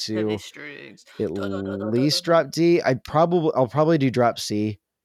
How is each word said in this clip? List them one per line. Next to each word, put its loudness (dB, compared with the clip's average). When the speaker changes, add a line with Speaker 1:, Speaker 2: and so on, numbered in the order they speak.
Speaker 1:
Heavy -2
Speaker 2:
to -6
Speaker 1:
strings. -18
Speaker 2:
at -2
Speaker 1:
Da, -6
da, -6
da, -6
da, -4
da, -
Speaker 2:
least 2
Speaker 1:
da, 0
da. 4
Speaker 2:
drop -8
D. 2
I 2
probably, 2
I'll 2
probably 2
do 2
drop 2
C. -2